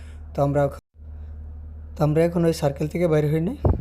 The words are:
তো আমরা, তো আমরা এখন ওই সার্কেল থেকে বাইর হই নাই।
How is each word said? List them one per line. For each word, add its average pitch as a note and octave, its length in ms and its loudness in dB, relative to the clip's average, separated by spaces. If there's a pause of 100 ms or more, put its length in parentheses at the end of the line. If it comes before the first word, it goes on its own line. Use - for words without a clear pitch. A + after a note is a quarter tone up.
(340)
তো D3 80 2
আমরা, C#3+ 260 4 (1300)
তো D#3+ 80 2
আমরা D3+ 200 4
এখন E3+ 200 2
ওই E3 80 6
সার্কেল D3+ 360 0
থেকে E3+ 200 0
বাইর D3+ 240 4
হই D#3+ 80 2
নাই। G#3 160 -2 (240)